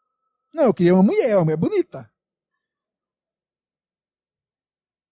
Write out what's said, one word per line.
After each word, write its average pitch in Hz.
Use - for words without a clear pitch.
Não, 302
eu 220
queria 175
uma 190
mulher, 269
uma 175
mulher 156
bonita. 254